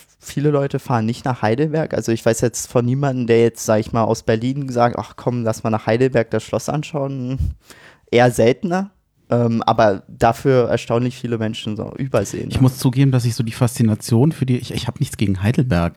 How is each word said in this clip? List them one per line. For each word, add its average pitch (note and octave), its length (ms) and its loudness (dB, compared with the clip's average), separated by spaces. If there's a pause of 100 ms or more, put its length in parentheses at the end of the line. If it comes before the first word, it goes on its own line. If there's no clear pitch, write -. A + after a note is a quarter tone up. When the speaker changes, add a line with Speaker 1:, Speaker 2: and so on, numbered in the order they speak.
(200)
Speaker 1:
viele C#3+ 300 -2
Leute C#3 300 -2
fahren A2+ 260 0
nicht A2+ 180 -4
nach B2+ 180 -4
Heidelberg. D3 520 0
Also A2 180 -2
ich A#2 140 -2
weiß A2+ 160 2
jetzt - 280 -4
von B2 160 0
niemandem, B2+ 420 -2
der A#2 140 6
jetzt, A#2 240 0
sag A2 140 2
ich - 140 -6
mal, A#2 100 2
aus A2+ 200 0
Berlin C3 440 -2
sagt, A#2+ 320 0
„Ach - 160 -10
komm, A#2+ 280 -4
lass A2 200 -4
mal - 60 -2
nach A2 160 -2
Heidelberg A#2+ 460 0
das A2 120 -2
Schloss - 240 -4
anschauen.“ C#3 720 -6 (720)
Eher A#2+ 200 6
seltener. E3+ 600 2 (400)
Ähm, A#2 300 2
aber A2 460 4
dafür A#2+ 600 2
erstaunlich A#2+ 460 -2
viele A#2 220 -4
Menschen A2 400 -6
so G2+ 220 -8
übersehen, B2 500 -4
Speaker 2:
Ich - 60 -8
Speaker 1:
ne? A#2+ 80 4
Speaker 2:
muss C3 160 2
zugeben, C3+ 320 2
dass B2 140 0
ich A#2 100 -2
so - 80 -4
die A2+ 80 -4
Faszination A#2 800 2
für C3 160 -4
die, B2 100 0
ich, A#2 160 -8
ich - 140 -6
hab - 120 -10
nichts - 180 -4
gegen G2 260 -2
Heidelberg, F#2 540 0